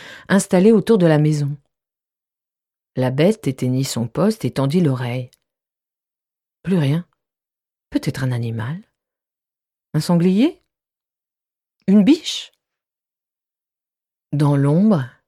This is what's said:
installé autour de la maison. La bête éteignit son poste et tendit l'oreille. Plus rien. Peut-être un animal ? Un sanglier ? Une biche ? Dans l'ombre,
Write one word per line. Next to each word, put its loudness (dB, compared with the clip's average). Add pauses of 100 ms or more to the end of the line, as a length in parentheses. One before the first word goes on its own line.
(280)
installé 4
autour 4
de 4
la 4
maison. -2 (1400)
La -2
bête 0
éteignit -2
son -6
poste -2
et -4
tendit -2
l'oreille. -4 (1300)
Plus -2
rien. -2 (840)
Peut-être -6
un -4
animal ? -6 (1120)
Un -2
sanglier ? 0 (1200)
Une 6
biche ? 0 (1800)
Dans 0
l'ombre, 0 (180)